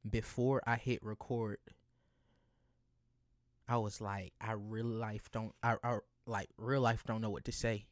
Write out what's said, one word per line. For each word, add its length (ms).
Before 600
I 80
hit 280
record, 540
I 100
was 220
like, 400
"I 120
real 340
life 460
don't, 220
I, 200
I, 140
like, 300
real 240
life 240
don't 160
know 100
what 140
to 60
say." 400